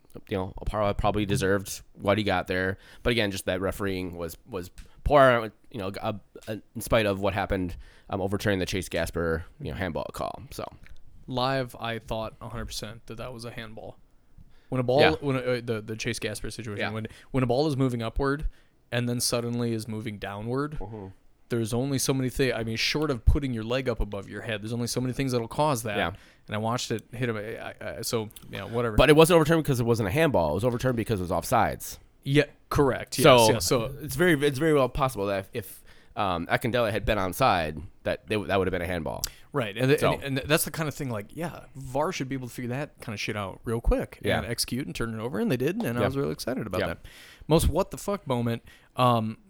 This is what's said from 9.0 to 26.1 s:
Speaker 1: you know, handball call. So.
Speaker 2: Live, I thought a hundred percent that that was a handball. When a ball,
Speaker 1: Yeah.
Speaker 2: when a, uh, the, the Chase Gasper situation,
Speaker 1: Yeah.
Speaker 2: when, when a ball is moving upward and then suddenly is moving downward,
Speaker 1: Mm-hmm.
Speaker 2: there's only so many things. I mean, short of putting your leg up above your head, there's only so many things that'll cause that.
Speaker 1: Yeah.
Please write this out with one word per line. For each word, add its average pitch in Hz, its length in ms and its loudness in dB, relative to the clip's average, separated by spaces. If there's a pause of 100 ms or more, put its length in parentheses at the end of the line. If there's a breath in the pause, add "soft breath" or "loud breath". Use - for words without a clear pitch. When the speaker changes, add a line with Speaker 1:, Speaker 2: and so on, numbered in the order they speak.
Speaker 1:
you 80 100 -8
know, 67 60 -6
handball 80 360 -4
call. - 380 -8
So. - 120 -10 (680)
Speaker 2:
Live, 127 500 -2
I 113 200 -6
thought 110 420 -8
a 110 80 -12
hundred 113 160 -8
percent 110 420 -10
that 117 100 -12
that 120 160 -10
was 117 120 -12
a 117 60 -10
handball. 110 460 -14 (720 soft breath)
When 127 100 0
a 127 40 0
ball, 123 180 4
Speaker 1:
Yeah. - 100 6 (100)
Speaker 2:
when 139 140 0
a, 131 40 0
uh, 123 240 -2
the, 113 180 -4
the 110 140 -8
Chase 113 240 -4
Gasper 107 320 -6
situation, 107 300 -10
Speaker 1:
Yeah. 101 100 -2
Speaker 2:
when, 110 160 -6 (240 loud breath)
when 131 120 2
a 127 40 0
ball 135 200 2
is 143 100 0
moving 123 260 0
upward 139 420 -2 (460 soft breath)
and 120 180 0
then 120 100 -2
suddenly 120 540 0
is 107 140 -4
moving 107 300 -8
downward, 117 600 -6
Speaker 1:
Mm-hmm. 101 280 -8 (420)
Speaker 2:
there's 113 240 0
only 131 240 0
so 139 160 0
many 131 160 0
things. 127 260 0
I 113 80 -4
mean, 113 140 -4
short 151 320 0
of 123 160 -2
putting 143 280 4
your 110 100 -4
leg 127 260 -2
up 117 100 -2
above 101 300 -6
your 101 120 -8
head, 107 200 -4
there's 110 120 -6
only 120 140 -2
so 123 140 -2
many 127 120 -2
things 135 180 -2
that'll 117 160 0
cause 147 360 0
that. 101 140 -4
Speaker 1:
Yeah. 87 140 0 (360 soft breath)